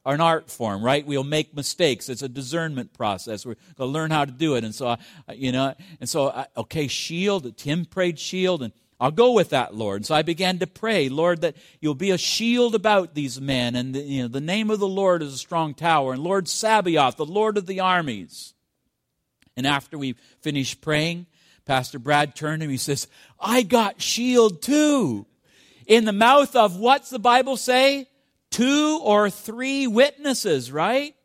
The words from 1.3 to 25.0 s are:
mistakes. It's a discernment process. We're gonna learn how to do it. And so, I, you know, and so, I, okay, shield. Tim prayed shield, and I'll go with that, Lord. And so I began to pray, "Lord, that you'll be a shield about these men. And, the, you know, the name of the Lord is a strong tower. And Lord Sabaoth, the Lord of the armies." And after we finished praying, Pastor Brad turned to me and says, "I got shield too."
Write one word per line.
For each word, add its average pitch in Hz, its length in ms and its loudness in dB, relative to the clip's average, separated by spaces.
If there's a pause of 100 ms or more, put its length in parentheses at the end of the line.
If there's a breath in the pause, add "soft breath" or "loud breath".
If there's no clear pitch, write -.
mistakes. 151 540 -2
It's 127 120 -10
a 135 80 -6
discernment 135 640 -6
process. 107 520 -6
We're 117 100 -12 (200 soft breath)
gonna 131 160 -6
learn 156 200 -4
how 151 120 2
to 139 80 -8
do 139 240 -2
it. 113 80 -2
And 110 100 -8
so, 131 140 -6
I, - 460 -8
you 127 180 -4
know, 131 220 -2 (260 loud breath)
and 127 100 -10
so, 139 200 0
I, 131 260 -8
okay, 143 320 -6
shield. 170 680 -4
Tim 160 280 -4
prayed 180 340 -4
shield, 185 440 -2
and 107 80 -8 (280)
I'll 135 120 0
go 240 220 6
with 190 160 4
that, 123 260 0
Lord. 104 220 -4
And 107 80 -8
so 156 100 0
I 156 80 4
began 180 360 -2
to 180 80 -2
pray, 202 420 -2
"Lord, 160 320 0
that 165 140 -2 (260 soft breath)
you'll 151 120 0
be 185 180 -2
a 180 60 2
shield 233 560 0
about 196 400 2
these 135 260 -6
men. 127 360 -2
And, 131 180 -4
the, 135 60 -6
you 139 240 -4
know, 120 40 -4
the 131 140 -6
name 214 300 -2
of 214 80 0
the 196 80 0
Lord 190 340 0
is 143 120 -10
a 127 40 -14
strong 160 380 -4
tower. 147 380 2
And 135 100 -6
Lord 190 240 -2
Sabaoth, 180 680 2
the 156 80 -4
Lord 208 320 0
of 180 100 -4
the 190 140 -4
armies." 151 720 -2 (1000)
And 131 120 -2
after 143 300 -2
we 135 180 -6 (260 soft breath)
finished 143 400 -4
praying, 165 440 -2 (400 soft breath)
Pastor 131 340 -2
Brad 147 360 2
turned 156 260 -4
to 156 60 -6
me 135 80 -4
and 123 60 -4
says, - 260 -4 (320 soft breath)
"I 233 240 2
got 208 380 0
shield 233 600 2
too." 262 640 2 (580 soft breath)